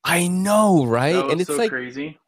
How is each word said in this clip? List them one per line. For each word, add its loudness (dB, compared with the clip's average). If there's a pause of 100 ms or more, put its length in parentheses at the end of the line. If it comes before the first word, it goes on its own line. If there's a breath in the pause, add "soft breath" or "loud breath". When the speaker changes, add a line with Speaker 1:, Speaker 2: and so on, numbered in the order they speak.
Speaker 1:
I -2
know, 2
right? 0
Speaker 2:
That 0
was -2
Speaker 1:
And -2
it's -4
Speaker 2:
so -2
Speaker 1:
like, 0
Speaker 2:
crazy. -10